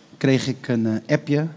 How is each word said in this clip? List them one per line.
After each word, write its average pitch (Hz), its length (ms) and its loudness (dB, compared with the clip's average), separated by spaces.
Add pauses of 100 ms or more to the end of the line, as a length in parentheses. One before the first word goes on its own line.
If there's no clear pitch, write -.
(160)
kreeg 131 300 2
ik 131 220 -6
een, 113 180 0
eh, 110 280 -2
appje 147 320 0 (100)